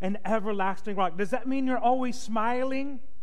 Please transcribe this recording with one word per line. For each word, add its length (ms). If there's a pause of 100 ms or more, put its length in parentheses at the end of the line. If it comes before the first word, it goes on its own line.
an 240
everlasting 680
rock. 220
Does 120
that 180
mean 200
you're 100
always 420
smiling? 800 (240)